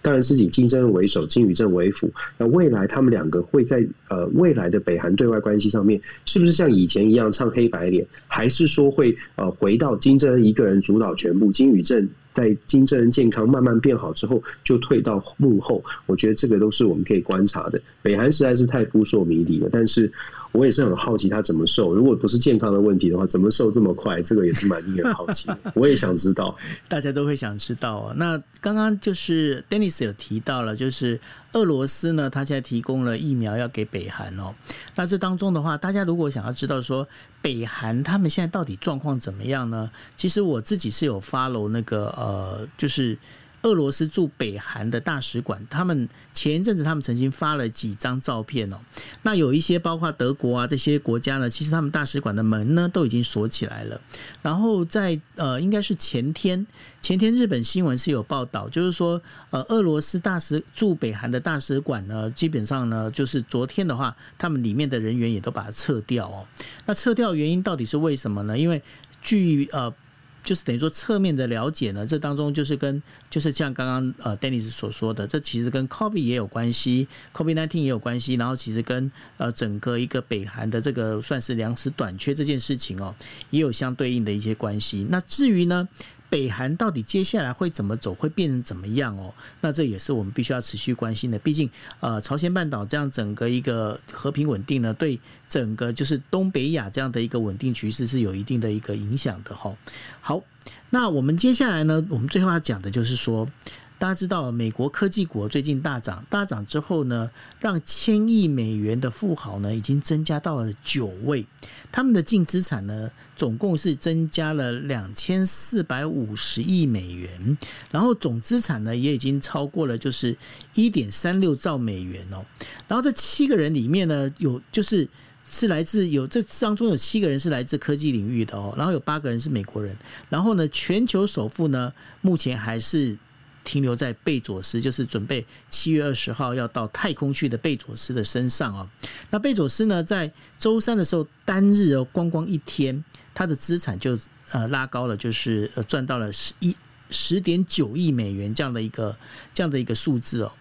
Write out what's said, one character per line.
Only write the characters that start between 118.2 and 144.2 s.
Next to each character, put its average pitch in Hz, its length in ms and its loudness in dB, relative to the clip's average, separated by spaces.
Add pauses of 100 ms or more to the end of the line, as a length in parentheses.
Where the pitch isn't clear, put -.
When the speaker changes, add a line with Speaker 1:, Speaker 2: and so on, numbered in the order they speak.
Speaker 2:
资 240 180 0
产 139 240 -2
呢 113 120 -4
也 135 180 0
已 135 40 -2
经 135 220 0
超 143 260 -4
过 151 200 -2
了 123 100 -2
就 127 160 -4
是 120 240 -2 (380)
一 226 160 4
点 113 200 0
三 175 300 0
六 175 160 4
兆 151 220 -4
美 107 240 -6
元 92 320 -10
哦。 95 100 -12 (440)
然 214 100 0
后 254 40 0
这 269 120 2
七 - 340 2
个 269 80 4
人 156 180 2
里 123 140 0
面 180 200 2
呢， 143 220 0 (100)
有， 127 200 0 (120)
就 214 120 2
是 185 240 2 (420)
是 - 200 0
来 160 120 0
自， 185 280 0
有， 135 180 0
这 226 160 0 (160)
当 208 160 0
中 226 140 0
有 165 80 2
七 - 240 0
个 185 80 2
人 139 100 0
是 160 100 -2
来 131 140 -2
自 139 140 -4
科 147 180 -2
技 147 160 -2
领 107 180 -2
域 117 140 0
的 107 140 -6
哦， 101 180 -8
然 143 100 -2
后 180 60 0
有 170 80 0
八 151 180 -4
个 147 120 -6
人 117 100 -2
是 143 100 -6
美 117 140 -2
国 107 180 -8
人， 98 140 -8 (320)
然 160 160 0
后 226 120 2
呢， 165 120 2
全 208 400 0
球 196 180 2
首 117 220 -4
富 160 220 -2
呢 127 240 -2 (280)
目 185 140 2
前 127 220 -2
还 113 200 -6
是 117 400 0 (480)
停 143 160 0
留 127 120 0
在 120 200 -4 (100)
贝 147 160 0
佐 98 220 -8
斯， - 180 -2
就 131 100 0
是 127 160 -2
准 107 200 -4
备 120 200 -4 (240)
七 - 220 0
月 151 100 4
二 143 120 -2
十 120 180 -4
号 123 240 -4
要 127 140 -2
到 113 200 -4
太 - 240 -4
空 139 200 -2
去 135 160 -2
的 117 80 -2
贝 151 180 -2
佐 - 180 -14
斯 110 200 -6
的 120 100 -2
身 123 260 -2
上 120 240 -2
哦。 98 140 -10 (440)
那 214 60 -2
贝 262 160 0
佐 180 140 2
斯 220 200 0
呢， 190 140 2
在 170 300 -4 (260)
周 226 220 2
三 226 160 0
的 196 80 2
时 165 120 0
候 156 120 0 (160)
单 196 240 2
日 202 260 6
哦， 131 200 0
光 170 160 0
光 165 180 -2
一 190 120 -2
天， 135 440 -4 (300)
他 185 120 -4
的 165 80 -2
资 170 240 -2
产 113 220 -4
就， 123 180 0 (340)